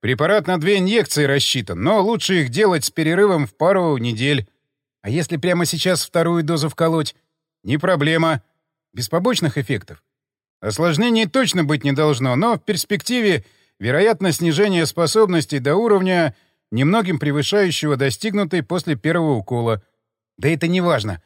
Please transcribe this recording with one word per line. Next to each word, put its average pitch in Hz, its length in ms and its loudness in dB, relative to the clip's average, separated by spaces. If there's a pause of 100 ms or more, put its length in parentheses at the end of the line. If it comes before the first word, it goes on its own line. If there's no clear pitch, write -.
Препарат 151 400 2
на 180 140 0
две 196 180 2
инъекции 190 460 0
рассчитан, 131 580 0
но 196 180 2
лучше 190 420 0
их 131 80 -2
делать 175 360 0
с - 60 -6
перерывом 165 560 2
в - 80 -16
пару 170 420 2
недель". 120 500 -2 (540)
"А 101 80 -10
если 165 280 -4
прямо 175 280 0
сейчас 175 400 -2
вторую 170 380 0
дозу 156 260 -2
вколоть?" 165 460 -2 (480)
"Не 139 160 -2
проблема". 160 640 2 (500)
"Без 120 160 -8
побочных 175 480 0
эффектов?" - 460 -6 (580)
"Осложнений 175 640 0
точно 180 380 0
быть 143 200 -2
не 143 80 2
должно, 135 440 0
но 220 180 2
в 185 100 -2
перспективе 208 840 -2 (340)
вероятно 170 520 0
снижение 170 540 2
способностей 170 720 0
до 139 180 0
уровня, 185 600 2 (360)
немногим 175 460 0
превышающего 151 800 0
достигнутый 180 640 -2
после 165 340 -4
первого 160 360 0
укола". 117 500 -2 (560)
"Да 143 120 0
это 165 180 -2
не 180 140 0
важно. 110 440 -2